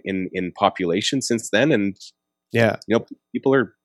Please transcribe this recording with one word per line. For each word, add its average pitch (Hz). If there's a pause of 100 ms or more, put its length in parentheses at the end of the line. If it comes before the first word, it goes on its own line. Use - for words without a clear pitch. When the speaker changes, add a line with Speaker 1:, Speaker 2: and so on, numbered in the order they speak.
Speaker 1:
in, 95
in 92
population 92
since 117
then. 131
And, 101 (560)
Speaker 2:
Yeah. 117 (120)
Speaker 1:
you 104
know, - (280)
people 135
are, 127 (120)